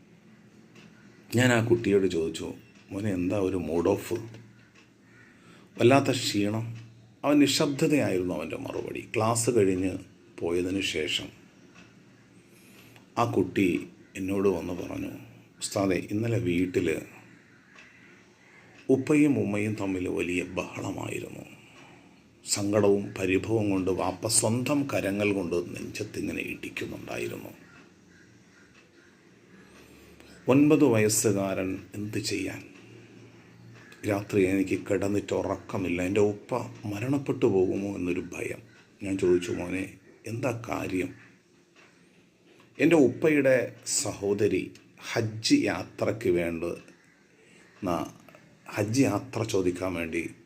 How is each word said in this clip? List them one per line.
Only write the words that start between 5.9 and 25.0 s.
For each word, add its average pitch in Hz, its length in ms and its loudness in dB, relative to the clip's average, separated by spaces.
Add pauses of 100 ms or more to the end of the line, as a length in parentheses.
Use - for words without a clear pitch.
ക്ഷീണം. 107 540 -2 (600)
അവൻ 147 140 4
നിശബ്ദതയായിരുന്നു 135 960 2
അവൻ്റെ 78 220 -6
മറുപടി. - 600 -8
ക്ലാസ് 117 340 2
കഴിഞ്ഞ് 95 420 4 (460)
പോയതിനു 90 420 -2
ശേഷം 76 480 -4 (1900)
ആ 117 120 4
കുട്ടി 92 580 2 (280)
എന്നോട് 98 320 0
വന്ന് 87 240 -2
പറഞ്ഞു, - 400 -8 (460)
"ഉസ്താദേ, 98 520 0
ഇന്നലെ 107 280 0
വീട്ടിൽ 87 500 0 (2000)
ഉപ്പയും 139 500 4
ഉമ്മയും 104 360 0
തമ്മിൽ 95 340 -4
വലിയ 87 340 -2
ബഹളമായിരുന്നു. - 1040 -8 (1000)
സങ്കടവും 101 720 2
പരിഭവവും 98 520 0
കൊണ്ട് 95 200 0
വാപ്പ 92 360 -2
സ്വന്തം 127 680 0
കരങ്ങൾ 98 380 0